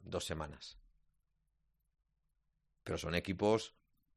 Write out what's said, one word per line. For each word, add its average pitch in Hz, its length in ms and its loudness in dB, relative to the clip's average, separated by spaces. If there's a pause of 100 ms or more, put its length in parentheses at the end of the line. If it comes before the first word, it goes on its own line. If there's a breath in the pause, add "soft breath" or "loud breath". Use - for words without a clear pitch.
dos 90 240 -4
semanas. 78 540 -6 (2000)
Pero 82 160 0
son 82 160 -2
equipos 101 600 2 (420)